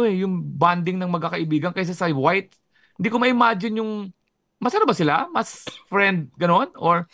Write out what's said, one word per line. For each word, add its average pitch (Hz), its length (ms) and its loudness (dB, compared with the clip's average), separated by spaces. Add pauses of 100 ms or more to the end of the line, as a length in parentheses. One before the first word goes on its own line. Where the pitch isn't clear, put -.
eh, 196 160 2
yung 185 160 -2
bonding 170 600 0
ng 180 100 -2
magkakaibigan 165 640 -2
kaysa 185 220 -4
sa 180 160 0
white. 170 420 0 (400)
Hindi 190 140 -2
ko 226 100 -2
ma-imagine 226 600 2
yung, 208 320 -8 (480)
mas 220 160 0
ano 427 80 2
ba 247 100 2
sila? 151 380 0
Mas - 320 -6 (240)
friend, 190 480 0
ganon? 175 400 2
Or 170 360 0